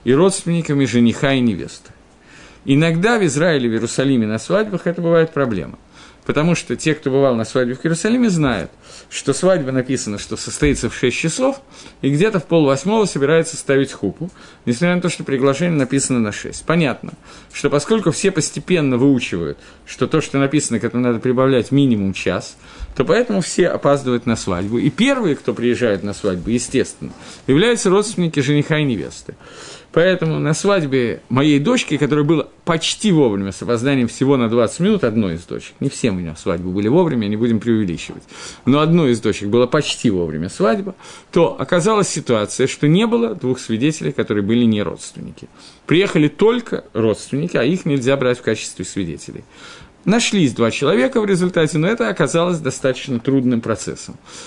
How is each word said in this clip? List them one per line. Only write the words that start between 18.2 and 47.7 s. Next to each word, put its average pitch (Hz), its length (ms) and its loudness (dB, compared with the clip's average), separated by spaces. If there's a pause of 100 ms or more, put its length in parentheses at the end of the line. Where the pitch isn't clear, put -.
постепенно 147 640 0
выучивают, 117 600 0 (300)
что - 220 -4
то, 156 120 0
что - 180 -4
написано, 139 420 0
к 113 40 -6
этому 120 200 -2
надо 117 160 0
прибавлять 127 500 2
минимум 120 420 2
час, - 440 -4 (400)
то 135 80 2
поэтому 202 360 0
все 170 280 0
опаздывают 135 580 0
на 117 80 0
свадьбу. 101 440 -4
И 113 120 2
первые, 233 460 0
кто - 180 -4
приезжает 110 480 0
на 101 100 -6
свадьбу, 92 380 -4
естественно, 113 600 -4 (340)
являются 202 420 2
родственники 180 520 0
жениха 147 380 0
и 151 60 0
невесты. 92 520 -6 (560)
Поэтому 165 480 2
на 147 120 0
свадьбе 135 800 0
моей 143 280 4
дочки, 220 380 0
которая 147 280 4
была 151 240 2 (180)
почти 175 460 0
вовремя, 101 380 4
с - 120 -10
опозданием 120 460 0
всего 135 280 2
на 117 140 2
двадцать 117 300 0
минут, 196 240 2
одной 107 320 0
из 85 80 -12
дочек, - 360 -12
не 139 80 -2
все - 220 -2
у - 20 0
меня 85 240 -6
свадьбы 90 340 -4
были 104 180 0
вовремя, 139 400 2
не 107 80 -2
будем 113 240 0
преувеличивать, 107 640 -2 (440)
но 139 140 4
одной 156 320 4
из 110 80 -2
дочек 101 280 -2
была 120 180 2
почти 139 440 -2
вовремя 85 400 -2
свадьба, - 440 -2 (380)
то - 260 2
оказалась 180 500 0
ситуация, 123 580 -2
что - 220 0
не 185 180 4
было 226 280 0
двух 127 240 -4
свидетелей, 143 540 -2
которые 104 320 -2
были 117 200 2
не 107 180 2
родственники. - 640 -12 (380)
Приехали 160 420 2
только 233 640 0
родственники, 135 640 -2
а 127 80 2
их 175 220 0